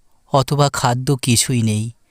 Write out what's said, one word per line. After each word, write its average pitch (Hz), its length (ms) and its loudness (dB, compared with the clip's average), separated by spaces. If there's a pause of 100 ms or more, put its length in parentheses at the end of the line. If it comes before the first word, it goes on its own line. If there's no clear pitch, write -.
(340)
অথবা 143 400 2
খাদ্য 131 420 0
কিছুই 123 460 0
নেই। 110 300 -2 (200)